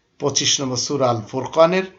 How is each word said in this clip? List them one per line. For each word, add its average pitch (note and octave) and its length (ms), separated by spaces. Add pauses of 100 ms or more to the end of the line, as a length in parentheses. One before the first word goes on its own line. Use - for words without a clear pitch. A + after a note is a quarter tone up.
(180)
পঁচিশ - 420
নম্বর B2+ 160
সূরা C3+ 340
আল A2+ 100
ফুরকানের E3 640 (160)